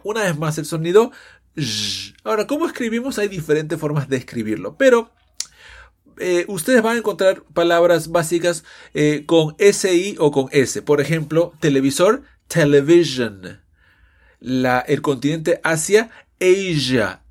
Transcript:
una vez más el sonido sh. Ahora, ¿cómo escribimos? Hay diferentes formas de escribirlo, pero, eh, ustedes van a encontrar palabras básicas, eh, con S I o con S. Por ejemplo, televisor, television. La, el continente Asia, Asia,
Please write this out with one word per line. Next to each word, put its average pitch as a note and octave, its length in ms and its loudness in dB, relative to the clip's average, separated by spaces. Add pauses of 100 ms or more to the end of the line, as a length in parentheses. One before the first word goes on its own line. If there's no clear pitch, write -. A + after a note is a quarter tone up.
una G#3+ 180 -4
vez F3+ 160 -2
más D#3 220 -4
el D#3 60 -8
sonido F3 460 2 (460)
sh. G#2+ 560 -6 (100)
Ahora, G#3+ 240 -2
¿cómo D4+ 180 -2
escribimos? A#3+ 540 -4
Hay G#3 80 -2
diferentes D#3 500 -2
formas D3 300 -4
de C3 80 -2
escribirlo, G#2+ 640 -6
pero, A#3+ 340 2 (1080)
eh, F3 280 -2
ustedes G#3+ 360 0
van A3+ 120 0
a A#3 40 -4
encontrar G3 440 0 (100)
palabras E3+ 580 2
básicas, E3+ 520 -2 (300)
eh, D3+ 320 0
con D#3 320 2
S G3 360 2
I F#3+ 260 0
o D3+ 120 2
con C3+ 200 -2
S. B2 300 0
Por D3 200 0
ejemplo, D#3+ 580 -2
televisor, D3+ 640 2 (240)
television. C#3 1120 2 (800)
La, B2+ 400 0
el C#3+ 220 -2
continente D3+ 640 -2
Asia, G3 480 2 (280)
Asia, D3 920 0